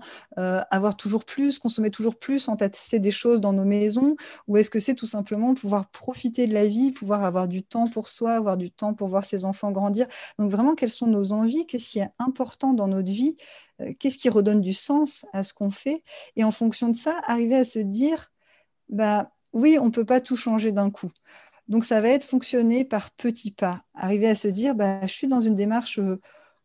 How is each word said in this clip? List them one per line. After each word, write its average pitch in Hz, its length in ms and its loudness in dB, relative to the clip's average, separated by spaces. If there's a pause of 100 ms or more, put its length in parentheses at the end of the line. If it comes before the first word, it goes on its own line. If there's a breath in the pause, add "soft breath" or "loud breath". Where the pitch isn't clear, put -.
(400 loud breath)
euh, 185 220 0 (100)
avoir 196 260 0
toujours 214 280 -4
plus, 277 340 -2
consommer 220 320 -2
toujours 226 240 -2
plus, 269 320 -4
entasser 208 500 -2
des 202 140 2
choses 233 280 2
dans 196 140 2
nos 196 120 2
maisons ? 214 500 2 (320 loud breath)
Ou 208 100 2
est-ce 214 140 4
que 226 80 0
c'est 247 160 0
tout 220 120 -8
simplement 214 460 0
pouvoir 202 360 -2
profiter 247 580 -4
de 214 80 0
la 208 100 4
vie, 233 260 2
pouvoir 208 320 -2
avoir 185 240 0
du 185 140 -4
temps 233 260 -2
pour 226 200 -6
soi, 233 260 -2
avoir 208 240 0
du 180 140 -6
temps 214 240 -4
pour 202 140 -4
voir 196 160 0
ses 190 200 -4
enfants 196 260 -4
grandir ? 202 360 0 (320 loud breath)
Donc 208 120 0
vraiment, 247 220 2
quelles 269 160 -2
sont 233 180 -4
nos 202 260 2
envies ? 240 340 0
Qu'est-ce 233 220 -8
qui 214 100 -4
est 196 180 -4
important 262 560 -2
dans 208 140 2
notre 190 240 0
vie ? 262 240 0 (460 loud breath)
Euh, - 180 -10
qu'est-ce 269 180 -2
qui 254 120 2
redonne 208 320 4
du 185 120 0
sens 294 600 0
à 196 100 -4
ce - 100 -12
qu'on 196 180 -2
fait ? 294 320 -4 (320 loud breath)
Et 220 80 2
en 220 80 4
fonction 226 380 0
de 226 60 2
ça, 311 320 -4
arriver 233 280 2
à 262 100 4
se 226 140 -6
dire, 240 520 -2 (580)
bah, 208 420 0 (220)
oui, 302 260 6
on 233 120 2
peut 233 140 0
pas 254 160 4
tout 254 160 -4
changer 220 340 0
d'un 196 200 2
coup. 185 200 -10 (560 soft breath)
Donc, 226 180 0
ça 220 160 2
va 226 80 4
être 277 160 4
fonctionner 247 600 2
par 214 260 -4
petits 226 400 -4
pas. 180 320 -4 (120)
Arriver 202 320 0
à 220 80 4
se 214 120 -4
dire, 226 280 0
bah, 196 280 0
je 190 100 -4
suis - 140 -4
dans 262 140 2
une 220 140 4
démarche, 220 440 -2
euh, 190 200 0 (460 soft breath)